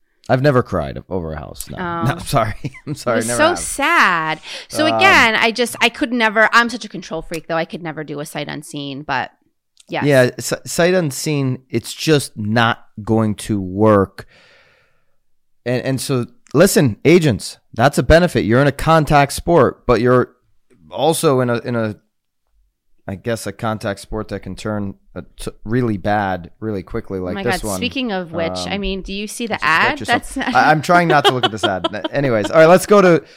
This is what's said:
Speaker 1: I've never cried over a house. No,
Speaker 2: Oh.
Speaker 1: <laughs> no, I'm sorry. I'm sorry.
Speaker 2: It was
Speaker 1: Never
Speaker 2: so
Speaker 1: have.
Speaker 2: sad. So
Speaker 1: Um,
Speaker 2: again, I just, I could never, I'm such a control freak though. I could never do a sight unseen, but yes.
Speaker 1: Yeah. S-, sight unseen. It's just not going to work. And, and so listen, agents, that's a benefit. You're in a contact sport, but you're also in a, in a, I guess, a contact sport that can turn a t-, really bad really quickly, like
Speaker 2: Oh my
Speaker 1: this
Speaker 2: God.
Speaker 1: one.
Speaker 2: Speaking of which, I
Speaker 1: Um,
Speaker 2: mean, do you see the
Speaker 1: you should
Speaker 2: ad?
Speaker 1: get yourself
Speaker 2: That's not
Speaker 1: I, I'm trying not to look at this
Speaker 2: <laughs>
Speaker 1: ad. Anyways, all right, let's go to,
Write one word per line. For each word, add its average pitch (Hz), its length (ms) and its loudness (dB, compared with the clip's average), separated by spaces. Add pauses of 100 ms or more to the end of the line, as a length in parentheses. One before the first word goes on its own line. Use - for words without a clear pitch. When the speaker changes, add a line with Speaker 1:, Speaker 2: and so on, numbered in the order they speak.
(300)
Speaker 1:
I've 127 140 2
never 127 200 4
cried 69 460 -6
over 82 240 -6
a 76 40 -8
house. - 320 -14
No, - 80 -12
Speaker 2:
Oh. 185 40 -8
Speaker 1:
<laughs> 170 240 -6
no, 139 60 0
I'm 175 100 -6
sorry. 107 320 -2 (340)
I'm 147 80 -8
sorry. - 200 -2
Speaker 2:
It - 20 2
was 110 100 -2
Speaker 1:
Never - 100 -4
Speaker 2:
so 302 120 4
Speaker 1:
have. 359 100 -4
Speaker 2:
sad. 196 800 0 (300)
So 311 180 -2
Speaker 1:
Um, 320 80 0
Speaker 2:
again, 285 400 6
I 226 160 2
just, 233 300 -2
I 233 80 4
could 233 240 -4
never, 220 400 4
I'm 233 160 4
such 220 160 -10
a - 40 -12
control 165 320 -10
freak 160 260 -12
though. 165 100 -2
I 165 80 -2
could 170 180 -12
never 156 220 -10
do 143 160 -10
a 147 40 -10
sight 147 220 -10
unseen, 143 540 -10
but 131 300 -4 (580)
yes. 143 160 -4
Speaker 1:
Yeah. 131 320 6
S-, - 160 -8 (120)
sight 175 280 0
unseen. 143 760 -2
It's - 240 -6
just - 440 0
not 113 480 0 (180)
going 110 320 0 (120)
to 104 120 -2
work. 98 640 2 (1400)
And, 123 180 -2
and 135 180 -4
so 127 260 -2 (260)
listen, 151 520 4
agents, 151 520 2 (160)
that's 127 240 0
a 160 60 2
benefit. 151 420 4
You're 117 160 4
in 143 60 4
a 131 40 2
contact 151 600 2
sport, 151 520 2
but 113 160 2
you're 123 340 2 (540)
also 135 520 2
in 123 80 0
a, 117 80 0
in 120 180 -6
a, 110 220 -4 (1120)
I 98 80 -10
guess, 113 320 -6
a 98 40 -8
contact 110 480 -6
sport 107 300 -10
that 98 120 -8
can 92 140 -12
turn 104 400 -6 (200)
a 90 80 -12 (140)
t-, - 140 -12 (140)
really 113 320 -2
bad 95 640 -2
really 107 240 -6
quickly, 101 360 -8
like 90 140 -6
Speaker 2:
Oh - 20 -8
my - 80 -6
Speaker 1:
this 180 180 -2
Speaker 2:
God. 110 80 -6
Speaker 1:
one. 98 80 -4
Speaker 2:
Speaking 247 340 -6
of 180 200 -6
which, 165 200 -6
I 185 240 -6
Speaker 1:
Um, 202 60 -6
Speaker 2:
mean, 190 200 -6
do 180 120 -12
you 208 140 -8
see 233 200 -10
the 208 80 -6
Speaker 1:
you - 40 -4
should - 60 -4
Speaker 2:
ad? 170 260 2
Speaker 1:
get 294 100 -6
yourself 165 200 -2
Speaker 2:
That's - 160 -12
not - 180 -4
Speaker 1:
I, 127 160 4
I'm 156 100 2
trying 175 260 2
not 151 180 4
to 381 80 4
look 123 100 -4
at - 80 -2
this 107 120 -10
Speaker 2:
<laughs> - 20 -2
Speaker 1:
ad. 101 460 -6
Anyways, 120 380 -2
all - 100 0
right, 160 80 8
let's 180 180 6
go 202 160 6
to, 175 220 4 (140)